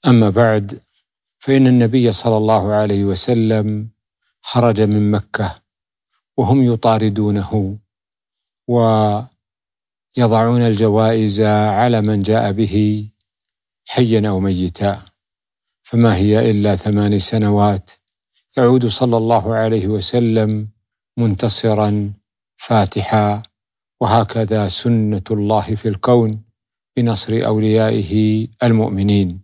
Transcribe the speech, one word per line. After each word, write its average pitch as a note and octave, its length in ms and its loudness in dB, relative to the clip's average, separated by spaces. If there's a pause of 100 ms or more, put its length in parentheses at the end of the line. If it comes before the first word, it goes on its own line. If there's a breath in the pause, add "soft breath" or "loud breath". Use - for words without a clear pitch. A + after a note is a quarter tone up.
أما A2+ 220 4
بعد، G#2+ 500 0 (600)
فإن C3+ 280 2
النبي A#2+ 440 2
صلى A2 260 0
الله G#2+ 360 0
عليه G2+ 300 0
وسلم G#2+ 840 -2 (520)
خرج A#2 400 0
من G#2 300 2
مكة G#2 440 -4 (800)
وهم B2+ 360 2
يطاردونه G#2 1040 -2 (880)
ويضعون A2+ 1900 -2
الجوائز A2 800 0
على G#2+ 600 2
من G#2 200 0
جاء G#2+ 300 0
به G#2+ 560 -2 (760)
حياً A2 440 0
أو F#2+ 100 -2
ميتاً، G2 600 -4 (840)
فما A#2 320 2
هي G#2+ 360 2
إلا G#2 240 0
ثمان G#2 440 0
سنوات G#2 720 0 (680)
يعود B2 280 2
صلى A#2 320 0
الله A2+ 380 0
عليه A2 320 -2
وسلم G#2+ 800 -2 (500)
منتصراً G#2+ 960 -2 (440)
فاتحاً، G#2 840 -2 (580)
وهكذا A2 680 0
سنة G#2+ 540 -2 (100)
الله G#2+ 440 -2
في G#2 120 -6
الكون A2 540 0 (560)
بنصر A2+ 480 -2
أوليائه A2 1000 0 (160)
المؤمنين. G2+ 800 0